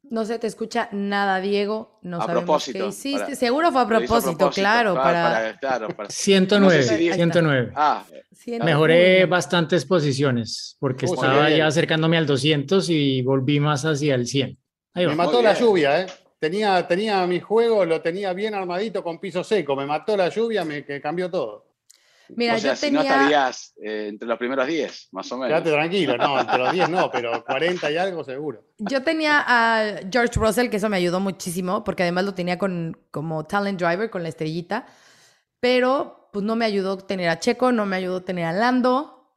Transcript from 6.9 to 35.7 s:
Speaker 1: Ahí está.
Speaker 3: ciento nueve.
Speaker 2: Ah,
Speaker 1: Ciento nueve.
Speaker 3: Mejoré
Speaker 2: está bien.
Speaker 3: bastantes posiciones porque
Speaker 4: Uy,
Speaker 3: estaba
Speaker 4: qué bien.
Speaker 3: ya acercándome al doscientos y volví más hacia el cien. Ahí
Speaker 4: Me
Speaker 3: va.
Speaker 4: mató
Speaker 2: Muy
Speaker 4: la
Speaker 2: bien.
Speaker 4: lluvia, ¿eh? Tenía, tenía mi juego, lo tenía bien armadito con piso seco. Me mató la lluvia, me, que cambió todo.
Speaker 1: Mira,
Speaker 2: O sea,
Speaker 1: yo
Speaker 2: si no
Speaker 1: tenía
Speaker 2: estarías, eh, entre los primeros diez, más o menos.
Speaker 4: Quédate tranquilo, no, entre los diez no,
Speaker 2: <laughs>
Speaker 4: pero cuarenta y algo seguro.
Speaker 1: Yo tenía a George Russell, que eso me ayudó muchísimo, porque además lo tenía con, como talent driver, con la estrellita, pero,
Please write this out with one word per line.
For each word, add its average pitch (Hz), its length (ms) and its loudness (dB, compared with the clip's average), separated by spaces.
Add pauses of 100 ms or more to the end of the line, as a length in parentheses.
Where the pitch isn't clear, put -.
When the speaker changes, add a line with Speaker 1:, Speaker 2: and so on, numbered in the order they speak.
Speaker 1:
Ahí 165 120 2
está. 175 100 0
Speaker 3:
ciento 170 260 2
nueve. 127 340 0
Speaker 2:
Ah, 135 280 0 (280)
Speaker 1:
Ciento 233 320 -6
nueve. - 0 -
Speaker 3:
Mejoré 160 380 6
Speaker 2:
está 185 160 6
bien. 180 120 4
Speaker 3:
bastantes 175 540 0
posiciones 135 960 -2
porque 131 260 -4
Speaker 4:
Uy, 180 80 0
Speaker 3:
estaba 131 280 2
Speaker 4:
qué 151 60 4
bien. 151 100 4
Speaker 3:
ya 156 80 4
acercándome 160 500 2
al 160 100 2
doscientos 147 640 2
y 139 340 0
volví 135 380 0
más 147 240 0
hacia 147 300 0
el 123 120 0
cien. 120 320 -4 (360)
Ahí 180 100 0
Speaker 4:
Me 151 60 2
Speaker 3:
va. 151 60 -2 (100)
Speaker 4:
mató 202 80 0
Speaker 2:
Muy 240 100 4
Speaker 4:
la 208 80 6
Speaker 2:
bien. 240 120 2
Speaker 4:
lluvia, 165 360 4
¿eh? 190 60 -6 (340)
Tenía, 185 480 0
tenía 190 380 0
mi 180 120 -2
juego, 226 460 2
lo 160 160 0
tenía 185 320 -4
bien 214 220 -4
armadito 190 500 -4
con 165 160 -8
piso 175 240 -6
seco. 143 320 0
Me 139 80 -4
mató 156 320 -2
la 180 140 2
lluvia, 214 340 -2
me, 147 220 -8
que 143 140 -10
cambió 170 300 -4
todo. 117 360 -6 (680)
Speaker 1:
Mira, 233 220 0
Speaker 2:
O 226 60 0
sea, 247 140 0
Speaker 1:
yo - 20 -2
Speaker 2:
si 294 160 -2
no 285 80 2
Speaker 1:
tenía 269 160 2
Speaker 2:
estarías, 277 680 0
eh, 107 260 -6
entre 107 200 -10
los 113 100 -2
primeros 127 260 -2
diez, 139 460 -6
más 95 220 -12
o 123 40 -8
menos. 127 120 -6
Speaker 4:
Quédate 160 240 0
tranquilo, 151 440 0
no, 139 240 0
entre - 180 0
los 127 140 0
diez 175 160 0
no, 165 220 0
Speaker 2:
<laughs> - 20 -10
Speaker 4:
pero 117 320 -4
cuarenta 160 460 -2
y 151 60 -2
algo 180 260 -4
seguro. 131 460 -10 (100)
Speaker 1:
Yo 254 240 -4
tenía 302 440 0
a 226 540 2 (100)
George 240 280 0
Russell, 220 320 2
que 214 60 -4
eso 202 120 -2
me 202 80 0
ayudó 175 220 0
muchísimo, 185 640 -4
porque 185 220 -2
además 180 200 0
lo 202 80 -4
tenía 180 240 -4
con, 175 400 -4 (140)
como 156 360 -6
talent 202 340 -4
driver, 180 300 0
con 180 120 -8
la 160 60 -6
estrellita, 165 580 -6 (720)
pero, 254 720 0